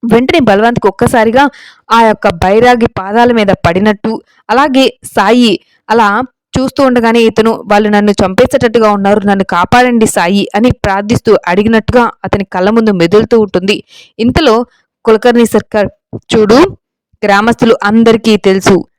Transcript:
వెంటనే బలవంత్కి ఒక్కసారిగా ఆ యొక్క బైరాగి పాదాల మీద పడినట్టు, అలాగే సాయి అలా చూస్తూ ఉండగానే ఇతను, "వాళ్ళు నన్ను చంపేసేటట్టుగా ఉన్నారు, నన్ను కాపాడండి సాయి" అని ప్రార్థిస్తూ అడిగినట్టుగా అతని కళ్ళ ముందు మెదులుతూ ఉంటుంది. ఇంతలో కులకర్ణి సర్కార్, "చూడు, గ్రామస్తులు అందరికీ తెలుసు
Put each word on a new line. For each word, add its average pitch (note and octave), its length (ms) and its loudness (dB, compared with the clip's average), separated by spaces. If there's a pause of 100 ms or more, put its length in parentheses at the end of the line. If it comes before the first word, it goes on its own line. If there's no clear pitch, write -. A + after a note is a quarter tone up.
వెంటనే B3+ 340 0
బలవంత్కి A3+ 480 0
ఒక్కసారిగా A#3 640 0 (420)
ఆ A#3 100 2
యొక్క G#3+ 260 0
బైరాగి A3 580 0
పాదాల A3 460 -2
మీద A3 140 0 (200)
పడినట్టు, G#3 560 -4 (280)
అలాగే C4 540 0
సాయి A3+ 560 0 (300)
అలా A3 320 0 (360)
చూస్తూ C4 280 -2
ఉండగానే A#3 340 0
ఇతను, A3+ 460 0
"వాళ్ళు G#3 220 0
నన్ను G#3 220 0
చంపేసేటట్టుగా A3 840 0
ఉన్నారు, G3+ 340 0
నన్ను G3 180 0
కాపాడండి A#3 600 0
సాయి" G3 480 -2
అని A#3 160 2
ప్రార్థిస్తూ G#3 680 -2 (120)
అడిగినట్టుగా A3 640 0 (140)
అతని G3 200 -4
కళ్ళ F#3+ 260 -4
ముందు A3+ 200 0
మెదులుతూ G3+ 500 2
ఉంటుంది. F#3+ 440 -4 (340)
ఇంతలో A#3+ 480 0 (380)
కులకర్ణి A#3 420 2
సర్కార్, G#3 420 -4 (280)
"చూడు, A#3 600 0 (480)
గ్రామస్తులు A3 600 0
అందరికీ A3+ 520 0
తెలుసు F#3+ 480 0 (140)